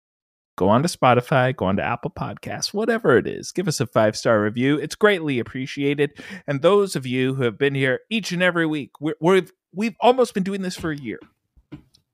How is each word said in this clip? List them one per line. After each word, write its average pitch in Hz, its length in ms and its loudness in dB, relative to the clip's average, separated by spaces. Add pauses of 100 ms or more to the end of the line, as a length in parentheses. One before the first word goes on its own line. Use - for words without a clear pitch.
(560)
go 92 140 2
on 117 140 4
to 175 60 0
Spotify, 127 680 2
go 101 100 -4
on 95 120 0
to 85 60 -2
Apple 123 280 -6
Podcasts, - 600 -10
whatever 214 440 2
it - 80 2
is. - 260 -10
Give 185 160 -4
us 160 120 -4
a 113 80 -2
five-star 110 540 2
review. 117 360 0
It's 127 160 -6
greatly 160 460 2
appreciated. 143 720 -2 (340)
And 143 160 -4
those 285 360 4
of 131 100 -8
you 127 280 0
who 135 80 -2
have 113 140 0
been 139 180 2
here 131 340 0
each 214 240 -4
and 175 100 -2
every 170 240 2
week, 151 320 -6
we're, 156 220 -4
we've, 180 300 2 (220)
we've 196 280 -4
almost 247 320 4
been 196 100 0
doing 196 180 -4
this 185 140 -6
for 165 160 -6
a 147 60 -6
year. 117 200 -8 (960)